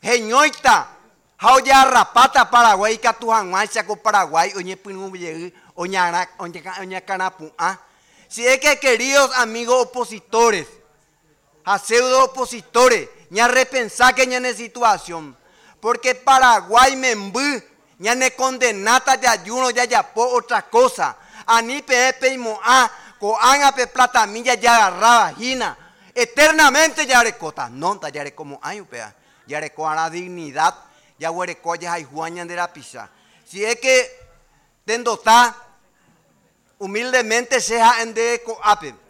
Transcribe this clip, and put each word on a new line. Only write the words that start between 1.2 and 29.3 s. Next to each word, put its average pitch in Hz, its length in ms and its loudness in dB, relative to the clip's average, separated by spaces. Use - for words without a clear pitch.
ja, 233 160 6
o 262 60 6
ya 269 240 6
rapata, 254 640 4
Paraguay, 220 480 4
catujanguacha 220 880 -2
con 202 120 -8
Paraguay, 185 580 0
oñe, 185 200 -10
pinu, 190 300 -16
oñe, 175 460 -14
oñe, 185 240 -6
oñe, 175 240 -14
oñe, 185 240 -12
canapu, 185 540 -8
ah. 180 180 -4
Si 233 180 -6
es 262 140 2
que, 294 180 0
queridos 262 580 0
amigos 240 500 -2
opositores, 226 840 -2
a 190 160 -2
pseudo 254 460 2
opositores, 240 800 0
ña 220 180 0
repensá 254 640 2
que 254 120 2
ña 254 140 -4
ne 247 160 -6
situación, 190 840 -4
porque 240 340 -2
Paraguay 247 800 4
me 262 200 -2
ya 214 160 -2
ne 254 220 -2
condenata 254 800 0
de 247 100 -4
ayuno, 233 440 -2
ya 240 140 -2
ya 226 300 -2
po 220 100 0
otra 240 380 -2
cosa. 214 540 0
Ani 233 380 0
pe 254 380 0
pe 262 180 -4
mo 220 240 -8
a, 247 260 4
co 208 180 -4
anga 269 360 2
pe 254 160 -4
plata 247 380 2
milla 233 280 -2
ya 226 320 4
agarraba, 190 480 2
jina. 233 420 -6
Eternamente 302 880 2
ya 254 200 4
recota, 156 440 -8
no, 160 300 -6
ta 156 120 -12
ya 143 220 -10
como 139 300 -18
ay, 190 180 -12
upea. 120 360 -18